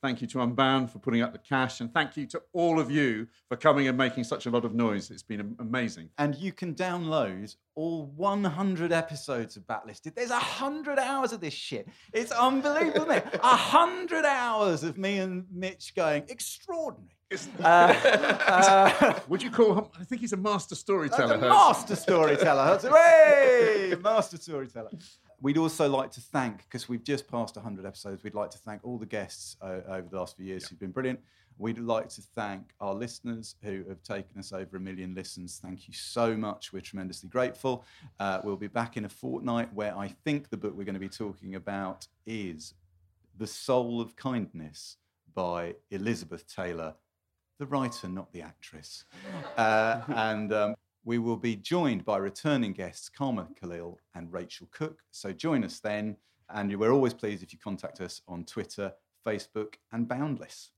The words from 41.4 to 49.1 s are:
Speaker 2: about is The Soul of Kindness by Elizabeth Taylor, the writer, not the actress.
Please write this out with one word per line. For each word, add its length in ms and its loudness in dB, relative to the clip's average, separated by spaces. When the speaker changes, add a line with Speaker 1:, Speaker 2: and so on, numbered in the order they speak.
Speaker 2:
about 520 -8
is 480 -10
The 100 -8
Soul 540 -2
of 160 -10
Kindness 800 -10
by 420 -6
Elizabeth 640 -8
Taylor, 420 -8
the 60 -10
writer, 440 -6
not 240 -12
the 80 -14
actress. 640 -20